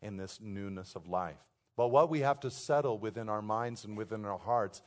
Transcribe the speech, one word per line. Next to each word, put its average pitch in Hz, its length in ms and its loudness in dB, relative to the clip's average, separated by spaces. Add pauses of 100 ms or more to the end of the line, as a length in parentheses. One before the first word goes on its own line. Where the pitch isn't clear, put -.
in 101 140 -8
this 95 240 -10
newness 98 560 -8
of 82 100 -10
life. 87 380 -2 (320)
But 120 120 4
what 147 220 8
we 156 100 0
have 139 200 2
to 127 100 -4
settle 143 480 2
within 110 300 -4
our 107 140 -2
minds 113 420 -2
and 107 120 -8
within 107 280 -4
our 101 140 -4
hearts 107 480 0